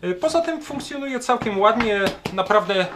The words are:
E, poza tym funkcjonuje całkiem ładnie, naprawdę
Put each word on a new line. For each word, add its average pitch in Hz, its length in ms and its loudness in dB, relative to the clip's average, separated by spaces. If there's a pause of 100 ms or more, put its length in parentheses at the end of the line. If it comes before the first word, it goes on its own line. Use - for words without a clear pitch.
E, 180 120 -4
poza 311 280 0
tym 330 200 -4
funkcjonuje 277 580 -8
całkiem 220 400 -2
ładnie, 214 420 4 (320)
naprawdę 190 520 2 (100)